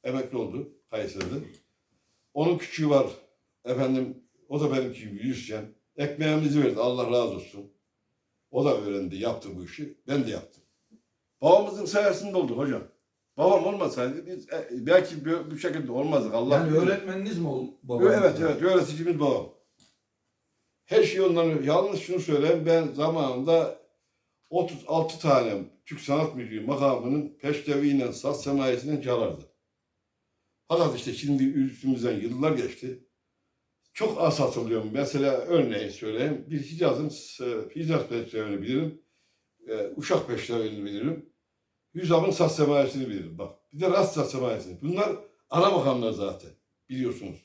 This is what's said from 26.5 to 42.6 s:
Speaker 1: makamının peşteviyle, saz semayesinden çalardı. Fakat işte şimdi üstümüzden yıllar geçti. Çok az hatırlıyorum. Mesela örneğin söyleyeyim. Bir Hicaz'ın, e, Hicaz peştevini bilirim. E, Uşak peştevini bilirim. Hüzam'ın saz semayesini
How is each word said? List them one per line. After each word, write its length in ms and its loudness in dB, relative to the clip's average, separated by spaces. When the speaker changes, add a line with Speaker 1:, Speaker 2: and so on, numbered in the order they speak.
Speaker 1:
makamının 760 0
peşteviyle, 760 0
saz 300 -4
semayesinden 580 0
çalardı. 420 -2
Fakat 280 2
işte 160 -6
şimdi 320 0
üstümüzden 760 0
yıllar 320 0
geçti. 520 -6
Çok 280 -2
az 200 2
hatırlıyorum. 520 0
Mesela 400 0
örneğin 580 0
söyleyeyim. 600 -4
Bir 120 -4
Hicaz'ın, 460 0
e, 320 -6
Hicaz 300 0
peştevini 560 -6
bilirim. 400 -4
E, 280 -4
Uşak 320 -2
peştevini 560 -4
bilirim. 480 -6
Hüzam'ın 360 2
saz 260 0
semayesini 520 2